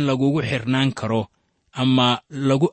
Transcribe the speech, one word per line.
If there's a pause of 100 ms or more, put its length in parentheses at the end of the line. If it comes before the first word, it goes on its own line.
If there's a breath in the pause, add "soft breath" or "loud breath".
lagugu
xirnaan
karo (460)
ama (100)
lagu